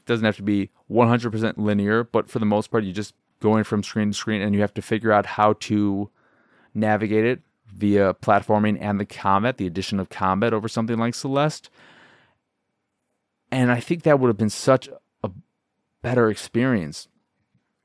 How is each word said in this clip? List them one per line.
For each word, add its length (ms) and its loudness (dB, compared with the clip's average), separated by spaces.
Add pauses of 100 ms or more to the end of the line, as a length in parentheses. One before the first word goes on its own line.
doesn't 200 0
have 120 2
to 60 -14
be 260 0 (160)
one 220 4
hundred 240 0
percent 260 -4
linear, 460 0
but 260 -2
for 80 -8
the 80 -2
most 240 0
part, 140 0
you 100 -6
just 220 -8 (240)
going 240 2
from 180 -2
screen 300 -2
to 60 -6
screen, 260 -4
and 100 0
you 80 2
have 140 -2
to 80 -6
figure 280 0
out 140 4
how 280 2
to 580 -2 (640)
navigate 500 0
it 160 -2 (320)
via 400 4
platforming 640 2
and 200 -4
the 60 -4
combat, 520 0
the 80 -4
addition 340 -4
of 100 -6
combat 440 0
over 140 -4
something 320 -4
like 160 -2
Celeste. 560 -4 (1800)
And 200 2
I 80 0
think 240 -4
that 160 4
would 80 4
have 100 2
been 120 0
such 400 0 (340)
a 80 -6 (680)
better 280 2
experience. 800 -2 (760)